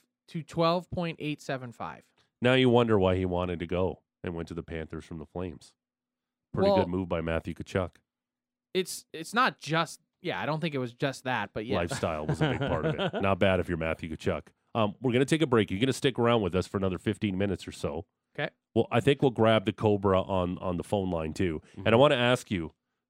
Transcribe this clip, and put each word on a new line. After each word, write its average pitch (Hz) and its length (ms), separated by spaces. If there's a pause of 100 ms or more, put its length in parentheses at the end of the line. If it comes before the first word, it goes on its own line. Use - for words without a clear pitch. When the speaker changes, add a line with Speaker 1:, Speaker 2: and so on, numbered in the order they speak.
(300)
Speaker 1:
to 160 140
twelve 170 480
point 170 280
eight 147 220
seven 127 300
five. 78 320 (380)
Speaker 2:
Now 123 120
you 127 160
wonder 117 300
why 92 160
he 92 100
wanted 90 340
to 85 80
go 87 340 (220)
and 90 120
went 82 140
to 90 40
the 82 100
Panthers 80 420
from 85 120
the 76 80
Flames. 90 480 (800)
Pretty 104 160
Speaker 1:
Well, 101 100
Speaker 2:
good 87 100
move 90 200
by 85 120
Matthew 82 320
Tkachuk. - 380 (800)
Speaker 1:
it's, - 400
it's 165 200
not 226 260
just, 160 400 (220)
yeah, 131 200
I 113 40
don't 151 160
think 151 140
it 131 40
was 120 140
just 135 300
that, 117 300
but 110 120
yeah. 123 120
Speaker 2:
Lifestyle 85 500
was 143 140
a 151 80
big 123 100
part 139 260
of 156 100
Speaker 1:
<laughs> 190 200
Speaker 2:
it. 220 60
Not 98 180
bad 95 200
if 85 80
you're 87 100
Matthew 80 380
Tkachuk. 82 280 (320)
Um, 107 260
we're 123 120
gonna 135 120
take 151 160
a 156 60
break. 113 240
You're 95 80
gonna 131 140
stick - 260
around 117 220
with 92 140
us 90 120
for - 100
another 92 220
fifteen 101 380
minutes 98 300
or 92 40
so. 80 340 (320)
Speaker 1:
Okay. 147 120 (260)
Speaker 2:
Well, - 160
I 120 80
think 139 220
we'll 135 100
grab 110 340
the 104 80
Cobra 101 480
on, 90 360
on 90 200
the 87 60
phone 95 280
line, 78 220
too. 82 280 (160)
And 95 100
I 107 40
Speaker 3:
Mm-hmm. 113 80
Speaker 2:
wanna 147 160
ask 123 340
you, 82 220 (380)